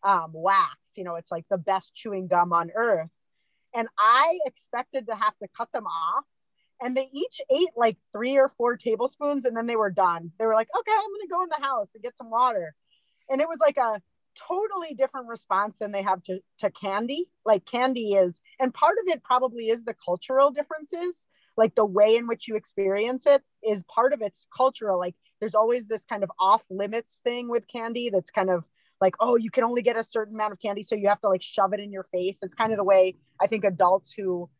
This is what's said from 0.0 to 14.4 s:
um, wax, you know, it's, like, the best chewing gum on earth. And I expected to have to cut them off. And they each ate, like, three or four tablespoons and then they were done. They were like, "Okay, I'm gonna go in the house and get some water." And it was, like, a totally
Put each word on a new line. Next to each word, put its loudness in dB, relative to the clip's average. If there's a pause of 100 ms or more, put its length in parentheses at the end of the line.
um, 2
wax, 2 (200)
you -10
know, -8
it's, -12
like, -8
the 0
best -2
chewing -8
gum 2
on 0
earth. 0 (640)
And -2 (100)
I 4
expected -8
to -6
have -2
to -12
cut -10
them -8
off. -4 (580)
And -4
they -4
each -8 (100)
ate, 2
like, 2 (140)
three -2
or 6
four -2
tablespoons -2
and -2
then -4
they -2
were 2
done. 0
They 0
were 2
like, 0 (100)
"Okay, -2
I'm 0
gonna -10
go -2
in -8
the -6
house -4
and -20
get -12
some -16
water." 0 (560)
And 0
it 0
was, -8
like, 4
a -2 (340)
totally -6